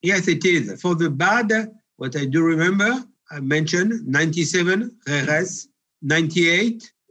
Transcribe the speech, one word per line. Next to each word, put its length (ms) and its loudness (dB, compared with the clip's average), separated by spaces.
Yes, 280 0
it 160 0
is. 360 0
For 140 0
the 140 0
bad, 420 0
what 180 -8
I 80 -4
do 200 2
remember, 600 2
I 120 -12
mentioned 640 0
ninety-seven, 880 0
Jerez, 600 -2
ninety-eight, 880 0